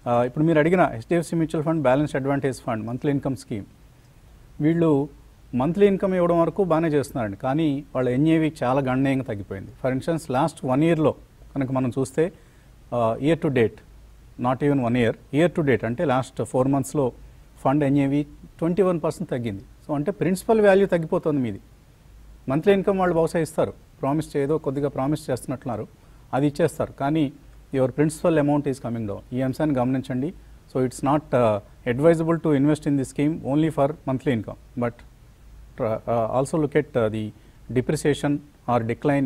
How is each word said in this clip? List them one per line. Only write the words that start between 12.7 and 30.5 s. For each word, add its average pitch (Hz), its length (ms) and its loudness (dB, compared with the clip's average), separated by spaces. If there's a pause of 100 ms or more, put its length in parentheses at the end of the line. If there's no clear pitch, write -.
uh, 113 280 0
year 160 200 2
to 156 40 0 (100)
date, 107 200 0 (680)
not 127 100 0 (100)
even 139 120 2 (100)
one 123 140 0
year, 113 100 2 (220)
year 165 140 4 (100)
to 147 120 0
date 113 140 2
అంటే 120 200 -2
లాస్ట్ 127 380 -2
ఫోర్ 127 240 0
మంత్స్‌లో 139 440 0 (520)
ఫండ్ 147 200 2
ఎన్ఏవి 143 440 2 (320)
ట్వంటీ 170 220 0
వన్ 180 220 2
పర్సెంట్ 160 280 -6
తగ్గింది. 117 320 -6 (240)
So 151 80 -4
అంటే 151 160 -2
ప్రిన్సిపల్ 190 500 0
వాల్యూ 196 260 6
తగ్గిపోతుంది 160 540 0
మీది. 104 200 -4 (880)
మంత్లీ 160 240 2
ఇన్కమ్ 190 260 2
వాళ్ళు 180 160 2
బహుశా 165 240 2
ఇస్తారు, 143 340 -2 (280)
ప్రామిస్ 151 360 -2
చే-, 143 60 0
ఏదో 151 140 0
కొద్దిగా 143 320 -4
ప్రామిస్ 135 400 -4
చేస్తున్నట్లున్నారు, 123 580 -6 (460)
అది 139 140 0
ఇచ్చేస్తారు, 143 520 -2
కానీ 143 340 -2 (420)
your 127 140 2 (100)
principal 160 340 2 (100)
amount 143 280 0
is 127 140 -6
coming 117 240 -6
down. 98 120 -8 (120)
ఈ 127 80 -2
అంశాన్ని 135 380 -2
గమనించండి. 131 540 -2 (380)